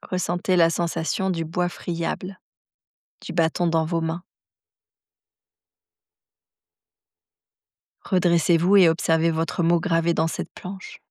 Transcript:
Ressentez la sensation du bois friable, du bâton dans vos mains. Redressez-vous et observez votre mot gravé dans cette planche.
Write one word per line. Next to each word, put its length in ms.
Ressentez 520
la 140
sensation 600
du 140
bois 220
friable, 720
du 120
bâton 320
dans 200
vos 160
mains. 220
Redressez-vous 760
et 100
observez 440
votre 320
mot 160
gravé 340
dans 140
cette 260
planche. 580